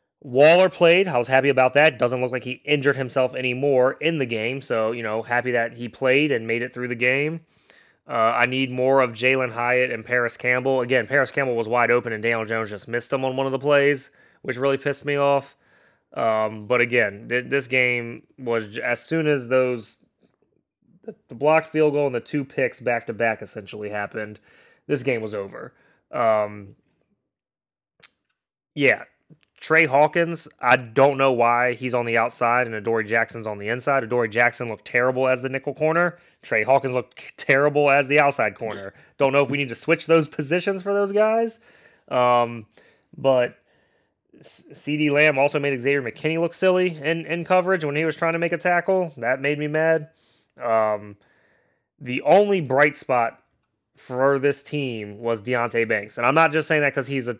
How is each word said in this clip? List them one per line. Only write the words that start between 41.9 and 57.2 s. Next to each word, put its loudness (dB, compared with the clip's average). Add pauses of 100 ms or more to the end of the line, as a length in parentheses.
Um, 2 (500)
but 2 (840)
C-, -20
C -4
D 2
Lamb 4
also 2
made -2
Xavier 0
McKinney -4
look -2
silly 2
in, -4
in -6
coverage 2
when -4
he 0
was -2
trying -2
to -4
make -2
a -2
tackle. 0
That -2
made -2
me -4
mad. 0 (520)
Um, 0 (840)
the -6
only 4
bright 2
spot -2 (560)
for 0
this -2
team -8
was -2
Deonte -2
Banks. -4
And -2
I'm 4
not 6
just -2
saying 2
that 0
'cause -4
he's -4